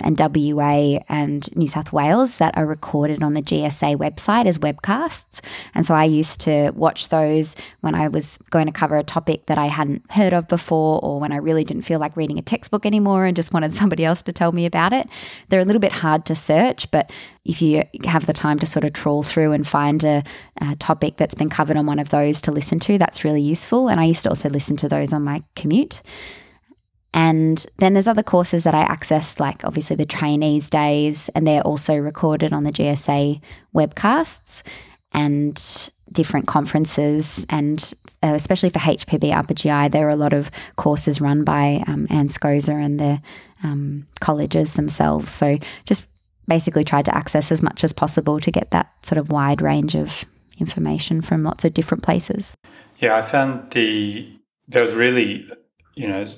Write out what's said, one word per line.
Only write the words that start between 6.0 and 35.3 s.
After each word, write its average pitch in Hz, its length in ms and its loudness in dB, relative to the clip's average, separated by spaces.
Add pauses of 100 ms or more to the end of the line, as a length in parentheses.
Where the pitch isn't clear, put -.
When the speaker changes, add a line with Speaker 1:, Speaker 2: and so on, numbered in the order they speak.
Speaker 1:
used 156 380 2
to 147 320 2
watch - 360 -2
those 156 440 2 (280)
when 160 120 -2
I 156 140 0
was 151 300 -6 (100)
going 160 160 2
to 156 80 -2
cover 151 240 0
a 147 60 2
topic 156 420 -4
that 151 140 -2
I 147 80 0
hadn't 147 440 -4
heard 196 220 4
of 170 160 0
before, 160 560 0
or 143 160 -4
when 151 120 -4
I 143 40 -2
really 156 280 0
didn't 160 180 -6
feel 165 160 -2
like 151 180 -4
reading 156 220 -4
a 160 40 -6
textbook - 440 -4
anymore 196 400 2
and 180 100 0
just 165 160 -2
wanted 156 220 -2
somebody 165 320 2
else 170 160 0
to 180 100 -8
tell 170 200 0
me 170 120 0
about 170 300 0
it. 262 120 -2 (440)
They're 190 100 6
a 185 60 2
little 214 140 4
bit 190 120 2
hard 156 340 0
to 160 80 -2
search, 170 560 2
but 151 200 0 (340)
if - 160 -4
you 156 220 4 (240)
have 165 180 0
the 156 80 0
time 151 260 0
to 165 60 0
sort 151 220 0
of 147 80 -4
trawl 147 280 0
through 151 300 2
and 151 140 0
find 147 360 2
a, 147 220 2 (380)
a 143 140 -2
topic 156 420 -2
that's 156 160 0
been 156 160 -2
covered 156 260 0
on 151 80 2
one 147 140 0
of 147 100 -4
those 147 320 2
to - 100 0
listen 147 280 -2
to, 202 180 2
that's - 260 0
really 151 200 2
useful. 233 460 0
And 170 120 2
I 165 40 4
used 165 180 2
to - 80 0
also - 180 -2
listen 143 300 -2
to 147 100 -2
those 147 240 -2
on 147 120 -2
my 147 180 -6 (120)
commute. 175 460 0 (1120)
And 160 540 4 (100)
then 190 160 4
there's 196 140 4
other 214 160 4
courses 175 420 2
that 156 100 4
I 156 120 4
accessed, 156 540 -2
like 139 220 -4
obviously 151 320 -4
the 151 120 0
trainees' 147 640 0
days, 147 640 0
and 160 120 2
they're 151 140 6
also 151 360 0
recorded 151 580 0
on 147 100 -2
the 151 80 -2
G 151 140 0
S 143 240 -2
A 143 280 0 (360)
webcasts, 208 880 -2 (500)
and 147 800 -2 (200)